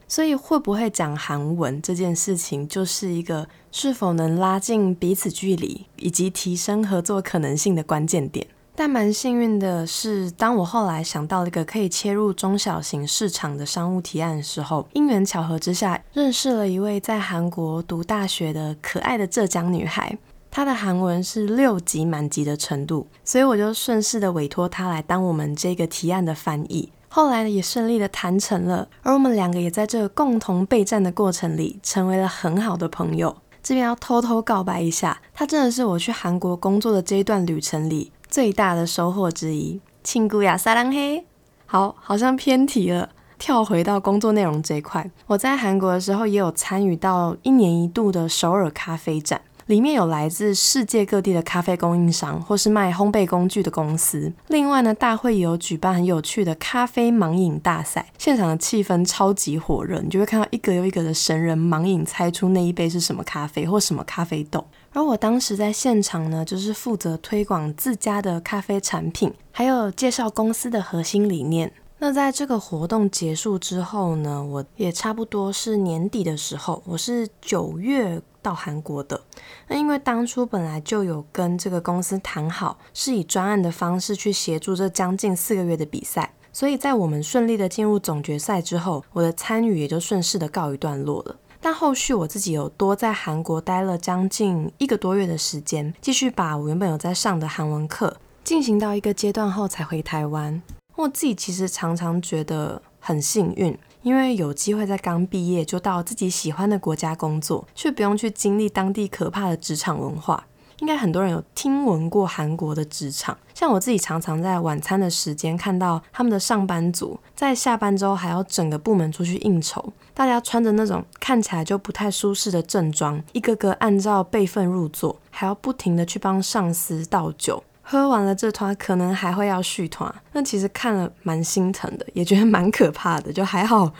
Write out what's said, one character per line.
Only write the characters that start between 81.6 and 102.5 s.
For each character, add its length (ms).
个 120
公 200
司 180
谈 300
好， 280
是 200
以 80
专 240
案 160
的 80
方 300
式 160
去 160
协 260
助 160
这 140
将 300
近 180
四 180
个 120
月 100
的 100
比 160
赛， 320
所 160
以 80
在 160
我 120
们 160
顺 240
利 120
的 100
进 160
入 160
总 240
决 160
赛 220
之 160
后， 340
我 100
的 120
参 340
与 120
也 60
就 140
顺 240
势 160
的 80
告 260
一 40
段 260
落 200
了。 120
但 140
后 200
续 200
我 120
自 140
己 140
有 160
多 260
在 160
韩 320
国 160
待 220
了 160
将 320
近 480
一 100
个 100
多 200
月 100
的 100
时 220
间， 400
继 140
续 180
把 240
我 140
原 100
本 100
有 80
在 160
上 240
的 80
韩 240
文 160
课 300
进 180
行 160
到 160
一 60
个 120
阶 200
段 180
后 160
才 160
回 180
台 240
湾。 360
我 120
自 180
己 80
其 200
实 160
常 260
常 260
觉 220
得 380